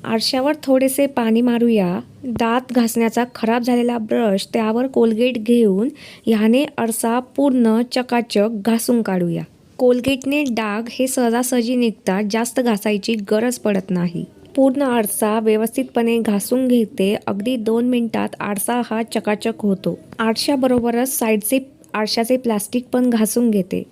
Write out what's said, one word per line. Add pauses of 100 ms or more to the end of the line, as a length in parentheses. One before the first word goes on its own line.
आरशावर (100)
थोडेसे
पाणी
मारूया. (240)
दात
घासण्याचा (100)
खराब
झालेला
ब्रश,
त्यावर
कोलगेट
घेऊन (380)
ह्याने (140)
आरसा
पूर्ण (120)
चकाचक
घासून
काढूया. (360)
कोलगेटने
डाग
हे
सहजासहजी
निघतात,
जास्त
घासायची
गरज
पडत
नाही. (320)
पूर्ण
आरसा
व्यवस्थितपणे
घासून
घेते. (100)
अगदी
दोन
मिनिटात (120)
आरसा
हा
चकाचक
होतो. (200)
आरशाबरोबरच
साईडचे (220)
आरशाचे
प्लास्टिक
पण
घासून
घेते.